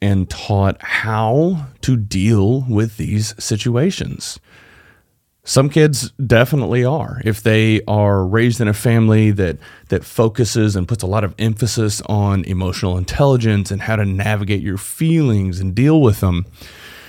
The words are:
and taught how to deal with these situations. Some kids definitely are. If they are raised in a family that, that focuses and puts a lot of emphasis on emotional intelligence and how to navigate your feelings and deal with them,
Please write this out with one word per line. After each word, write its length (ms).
and 280
taught 520
how 840
to 140
deal 720
with 300
these 440
situations. 1000
Some 260
kids 420
definitely 720
are. 400
If 160
they 460
are 400
raised 340
in 60
a 80
family 560
that, 260
that 160
focuses 720
and 120
puts 140
a 60
lot 160
of 160
emphasis 600
on 420
emotional 520
intelligence 760
and 100
how 140
to 100
navigate 560
your 160
feelings 800
and 140
deal 260
with 200
them, 260